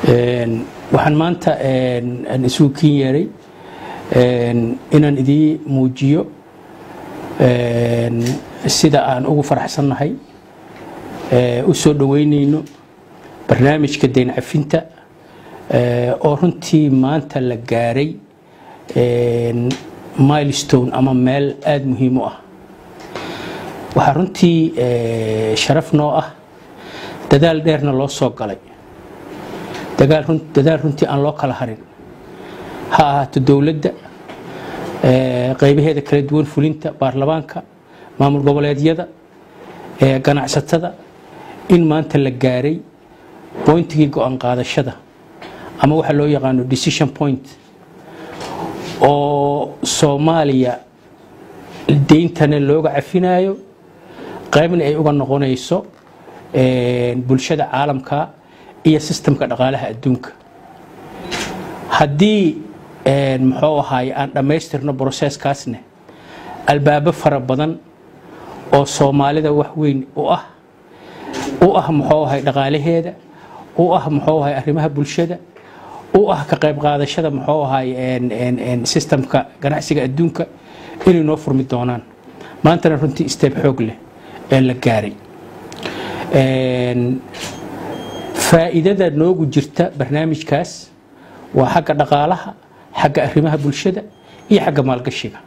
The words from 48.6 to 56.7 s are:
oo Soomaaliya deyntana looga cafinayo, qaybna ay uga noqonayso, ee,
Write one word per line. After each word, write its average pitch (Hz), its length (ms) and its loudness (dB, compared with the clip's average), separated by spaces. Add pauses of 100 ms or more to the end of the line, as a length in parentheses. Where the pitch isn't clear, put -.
oo 143 840 0
Soomaaliya 143 960 2 (1080)
deyntana 151 720 4
looga 147 320 2
cafinayo, 185 680 0 (920)
qaybna 170 320 2
ay 147 120 0
uga 151 160 2
noqonayso, 139 760 0 (680)
ee, 123 600 2